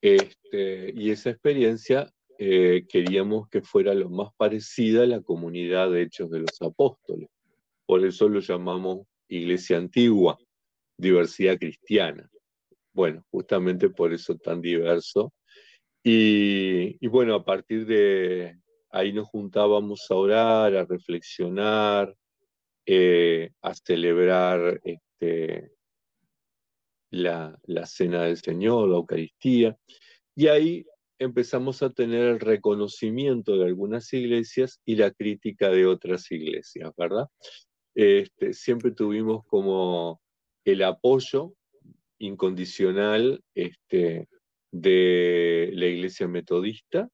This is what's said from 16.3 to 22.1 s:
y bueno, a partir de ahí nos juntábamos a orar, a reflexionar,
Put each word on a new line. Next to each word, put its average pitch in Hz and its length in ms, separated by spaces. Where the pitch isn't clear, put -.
y 131 100
bueno, 113 260
a 92 80
partir 110 420
de 92 720
ahí 101 200
nos 104 160
juntábamos 104 840
a 95 60
orar, 107 600
a 92 100
reflexionar, 98 1300